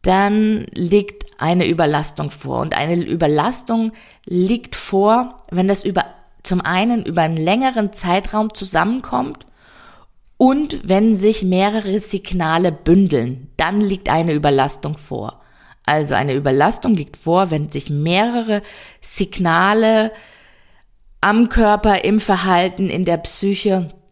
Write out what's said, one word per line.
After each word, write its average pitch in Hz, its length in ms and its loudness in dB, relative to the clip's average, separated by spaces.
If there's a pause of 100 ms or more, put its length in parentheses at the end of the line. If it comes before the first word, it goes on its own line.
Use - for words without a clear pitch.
dann 208 720 2
liegt 202 520 0 (120)
eine 170 300 0
Überlastung 151 640 -2
vor. 131 300 -8
Und 151 140 -4
eine 160 200 -2
Überlastung 175 960 -2 (340)
liegt 190 500 -2
vor, 220 640 0 (140)
wenn 185 160 0
das 196 180 0
über, 190 200 -2 (360)
zum 180 180 -2
einen 208 460 0
über 170 160 0
einen 160 160 0
längeren 214 560 0
Zeitraum 202 600 -2
zusammenkommt 226 920 -4 (960)
und 277 460 2
wenn 202 300 4
sich 202 260 2
mehrere 196 560 0
Signale 175 720 -2
bündeln, 147 840 2
dann 185 240 0
liegt 196 260 -2
eine 165 240 0
Überlastung 147 680 0
vor. - 440 -12 (440)
Also 147 300 0
eine 135 180 0
Überlastung 143 640 0
liegt 151 220 -8
vor, 175 340 0
wenn 151 180 -4
sich - 200 -8
mehrere 208 720 0 (400)
Signale 208 1120 0 (1040)
am 226 300 2
Körper, 208 560 2
im 214 160 2
Verhalten, 185 680 0
in 180 140 -2
der 170 140 2
Psyche 190 720 -2 (220)